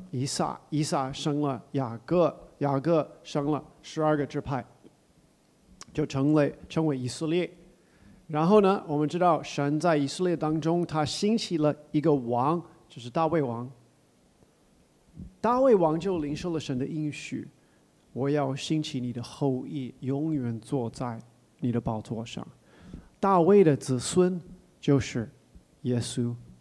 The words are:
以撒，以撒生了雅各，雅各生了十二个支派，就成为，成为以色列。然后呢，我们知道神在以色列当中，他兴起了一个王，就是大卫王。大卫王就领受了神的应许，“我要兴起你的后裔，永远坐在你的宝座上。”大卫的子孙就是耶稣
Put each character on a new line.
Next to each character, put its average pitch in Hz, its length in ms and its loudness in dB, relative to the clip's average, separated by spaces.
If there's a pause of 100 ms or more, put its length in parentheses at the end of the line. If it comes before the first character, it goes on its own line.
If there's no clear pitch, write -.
(100)
以 131 160 -4
撒， 151 340 -4 (100)
以 151 120 0
撒 139 300 -2
生 147 280 -2
了 139 220 -2 (100)
雅 117 320 -4
各， 170 300 4 (240)
雅 139 200 0
各 156 300 2 (140)
生 143 280 -4
了 139 120 -2 (200)
十 - 200 -6
二 156 140 4
个 143 100 -2
支 147 140 -6
派， 127 240 -6 (1300)
就 151 140 -2
成 139 260 0
为， 147 220 2 (140)
成 160 180 0
为 147 100 0
以 127 120 -6
色 160 180 -6
列。 165 240 -2 (800)
然 156 180 2
后 208 140 8
呢， 196 260 4
我 151 100 -2
们 151 120 2
知 165 100 -4
道 165 240 4
神 147 380 -2
在 165 160 4
以 143 100 2
色 135 160 -6
列 175 140 2
当 156 240 -2
中， 165 260 0
他 151 180 0
兴 208 320 0
起 180 220 -4
了 151 160 4 (160)
一 151 100 2
个 147 140 4
王， 131 480 0 (260)
就 - 120 -20
是 120 100 -14
大 160 160 0
卫 160 160 0
王。 120 260 -4 (1700)
大 240 180 2
卫 262 160 8
王 165 240 4
就 180 220 -2
领 147 160 -4
受 175 140 -6
了 156 100 -4
神 131 180 -4
的 135 80 -2
应 151 240 -4
许 - 380 -10 (640)
，“我 135 180 -2
要 139 240 -2
兴 156 260 -4
起 135 200 -6
你 123 120 -6
的 117 80 -8
后 131 460 -4
裔， 135 320 -8
永 143 340 -4
远 120 280 -4
坐 123 280 -4
在 120 320 -8 (380)
你 123 140 -2
的 117 80 0
宝 113 200 -4
座 110 240 -10
上。” - 220 -12 (720)
大 196 220 4
卫 190 240 8
的 147 120 6
子 127 220 -2
孙 180 420 2 (400)
就 139 200 4
是 - 280 -6 (540)
耶 123 160 -2
稣 120 340 -4 (280)